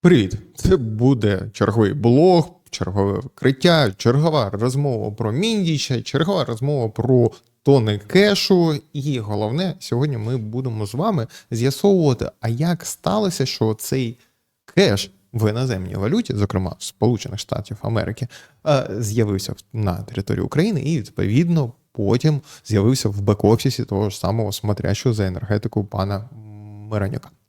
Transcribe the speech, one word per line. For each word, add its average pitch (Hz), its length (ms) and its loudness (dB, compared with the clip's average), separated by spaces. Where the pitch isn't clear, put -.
Привіт! 135 340 4
Це 180 220 2
буде 110 760 0
черговий 107 400 2
блог, 147 560 4
чергове 98 500 -2
вкриття, 139 760 2
чергова 139 520 2
розмова 117 640 -2
про 107 200 -4
Міндіча, 165 720 0
чергова 160 440 -2
розмова 123 440 -2
про 120 420 4
тони 110 360 4
кешу. 185 680 4
І 139 260 -4
головне, 107 600 -4
сьогодні 135 380 -2
ми 113 200 -4
будемо 110 480 -6
з 101 80 -10
вами 156 340 -2
з'ясовувати, 139 880 2
а 113 100 -4
як 160 360 -2
сталося, 190 600 -2
що 110 280 0
цей 120 440 -4
кеш 143 460 2
в 110 160 2
іноземній 107 460 -4
валюті, 127 400 -2
зокрема 98 440 -2
в - 40 -12
Сполучених - 560 -2
Штатів - 420 -8
Америки, 110 460 -4
е, 139 200 2
з'явився 104 520 -2
в-, - 120 -12
на 101 240 -2
території 98 480 -4
України 175 360 0
і, 160 160 -2
відповідно, 123 760 0
потім 120 500 2
з'явився 110 440 2
в 101 120 -6
бек-офісі 110 640 2
того 101 240 -2
ж - 100 -10
самого 104 320 -2
смотрящого 104 640 -2
за 104 120 0
енергетику 104 580 -4
пана 101 440 -6
Миронюка. 101 380 -4